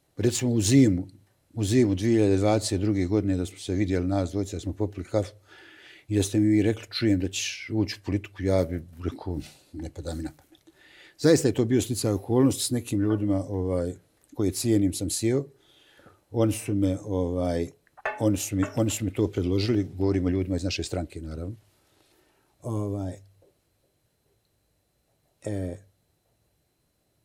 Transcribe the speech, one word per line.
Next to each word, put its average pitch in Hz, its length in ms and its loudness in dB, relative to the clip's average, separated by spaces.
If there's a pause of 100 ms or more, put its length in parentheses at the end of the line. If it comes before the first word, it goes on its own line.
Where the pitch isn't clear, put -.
(160)
recimo 120 360 2
u 117 80 2
zimu, 104 460 6 (480)
u 110 100 -2
zimu 107 300 4
dvije 104 240 0
hiljade 98 180 4
dvadeset 104 440 2
druge 98 240 0
godine 98 320 0
da 90 100 -2
smo - 120 -16
se - 160 -4
vidjeli 92 320 0
nas 95 240 0
dvojica, 98 260 -4
da 85 40 -8
smo 92 120 -6
popili 95 340 -6
kafu 104 260 -2 (760)
i 104 80 0
da 101 60 4
ste 107 180 0
mi 104 60 4
vi 107 160 6
rekli, 110 280 0
"Čujem 101 300 2
da 95 80 -2
ćeš - 460 -8
ući 107 260 0
u - 60 -20
politiku", 98 360 -6
ja 95 220 2
bih 87 160 -4 (240)
rekao, 90 340 -6 (340)
"Ne 78 180 -10
pada 80 240 -10
mi 80 80 -8
na 78 80 -8
pamet." - 300 -20 (580)
Zaista 151 300 6
je 107 60 2
to 127 100 2
bio 117 160 2
sticaj 110 320 -2
okolnosti, 117 500 2
s - 80 -4
nekim 120 300 -2
ljudima, 101 480 0
ovaj, 92 460 -2 (400)
koje 101 160 0
cijenim 101 420 2
sam 92 180 -6
sjeo. 123 340 0 (840)
Oni 113 220 2
su - 220 -4
me, 98 300 0
ovaj, 90 640 -2 (520)
oni 107 160 2
su - 200 -6
mi, 95 80 2 (120)
oni 110 140 0
su - 140 -6
mi 95 100 -4
to 104 140 0
predložili, 98 560 0 (100)
govorimo 95 340 0
o - 20 2
ljudima 92 260 -2
iz 85 80 -4
naše 98 180 -4
stranke, 85 380 -6
naravno. 80 360 -10 (1040)
Ovaj, 101 500 -4 (2250)
e, 95 320 -4 (1500)